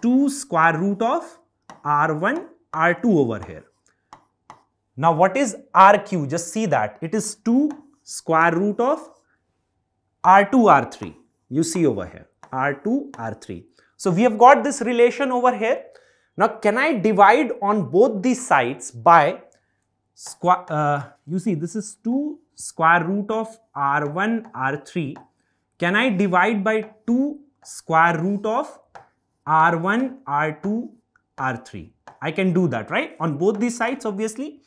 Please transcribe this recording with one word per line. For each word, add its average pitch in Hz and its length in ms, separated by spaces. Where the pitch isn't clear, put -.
two 262 280
square 165 480
root 196 240
of 294 380
R 147 280
one 220 360
R 165 200
two 180 260
over 113 260
here. 76 180
Now 160 160
what 180 260
is 269 180
R 196 240
Q? 185 300
Just 170 260
see 220 140
that. 117 340
It 165 140
is - 180
two 277 380
square 160 520
root 202 240
of 277 300
R 196 240
two 240 200
R 139 240
three. 85 240
You 147 140
see 165 240
over 98 180
here, 80 220
R 135 240
two 262 420
R 113 160
three. - 320
So 190 140
we 175 100
have 226 160
got 240 260
this 277 180
relation 247 500
over 247 260
here. 226 260
Now 190 120
can 208 280
I 277 220
divide 208 600
on 196 300
both 202 320
the 247 140
sides 139 560
by 147 500
squa-, - 540
uh, 147 400
you 175 140
see 190 160
this 165 200
is 208 280
two 277 340
square 165 500
root 202 280
of 220 260
R 143 340
one 214 460
R 135 240
three. 143 400
Can 175 160
I 247 140
divide 190 540
by 220 280
two 269 320
square 165 580
root 202 240
of 240 340
R 160 280
one 220 520
R 151 240
two 220 300
R 131 220
three? - 360
I 147 80
can 185 240
do 180 140
that, 117 240
right? 262 280
On 156 200
both 196 200
these 240 160
sides, 240 300
obviously. 220 600